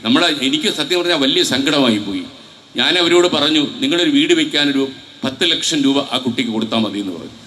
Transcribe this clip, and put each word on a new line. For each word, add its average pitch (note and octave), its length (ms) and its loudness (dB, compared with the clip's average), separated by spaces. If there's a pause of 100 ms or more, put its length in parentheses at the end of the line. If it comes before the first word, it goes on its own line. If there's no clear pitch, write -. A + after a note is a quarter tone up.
നമ്മൾ, D3+ 380 2
എനിക്ക് D3+ 320 -2
സത്യം D3+ 260 -2
പറഞ്ഞാൽ E3+ 180 0
വലിയ D3 260 2
സങ്കടമായി C3+ 540 2
പോയി. F#2+ 260 -6 (540)
ഞാൻ D3 200 2
അവരോട് F3 300 4
പറഞ്ഞു, D3+ 400 2 (120)
"നിങ്ങളൊരു D#3+ 300 0
വീട് D3+ 240 4
വെക്കാനൊരു C#3+ 560 0 (340)
പത്ത് D3 280 -2
ലക്ഷം D#3+ 320 -2
രൂപ C#3 140 2
ആ C3 200 -2
കുട്ടിക്ക് A#2 340 -2
കൊടുത്താൽ A2 280 -2
മതി" G2+ 200 -2
എന്ന് F#2+ 120 -6
പറഞ്ഞു. D#2+ 180 -12 (180)